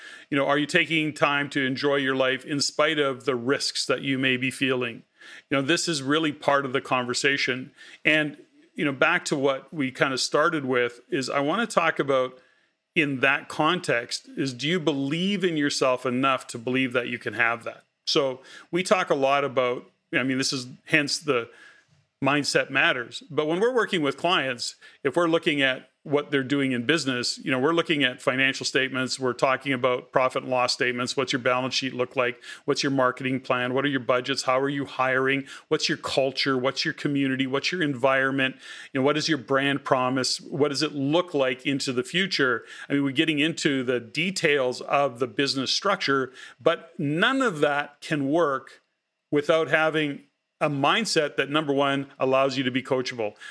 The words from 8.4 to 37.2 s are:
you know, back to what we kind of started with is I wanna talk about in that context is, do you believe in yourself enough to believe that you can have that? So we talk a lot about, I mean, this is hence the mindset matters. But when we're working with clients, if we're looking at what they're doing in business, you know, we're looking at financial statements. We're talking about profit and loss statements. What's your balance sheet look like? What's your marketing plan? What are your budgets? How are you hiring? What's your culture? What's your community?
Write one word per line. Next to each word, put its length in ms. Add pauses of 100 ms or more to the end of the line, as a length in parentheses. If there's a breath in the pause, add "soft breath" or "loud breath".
you 100
know, 80
back 340
to 100
what 360
we 180
kind 220
of 80
started 440
with 360 (100)
is 180
I 120
wanna 260
talk 320
about 400 (560 soft breath)
in 260
that 280
context 880
is, 160
do 160
you 120
believe 640
in 120
yourself 480
enough 440
to 100
believe 340
that 160
you 100
can 160
have 300
that? 200 (220)
So 340 (300 loud breath)
we 120
talk 280
a 40
lot 300
about, 400 (300)
I 80
mean, 160
this 140
is 140 (200)
hence 320
the 300 (760 loud breath)
mindset 480
matters. 600
But 160
when 140
we're 140
working 280
with 140
clients, 580 (300 loud breath)
if 100
we're 140
looking 340
at 280 (180)
what 220
they're 120
doing 300
in 140
business, 580
you 60
know, 80
we're 160
looking 280
at 200
financial 420
statements. 560
We're 140
talking 400
about 360
profit 320
and 80
loss 220
statements. 440
What's 160
your 80
balance 340
sheet 180
look 240
like? 260 (220 loud breath)
What's 180
your 100
marketing 480
plan? 340
What 100
are 40
your 120
budgets? 420
How 160
are 120
you 160
hiring? 580 (240 loud breath)
What's 200
your 100
culture? 580
What's 280
your 100
community? 520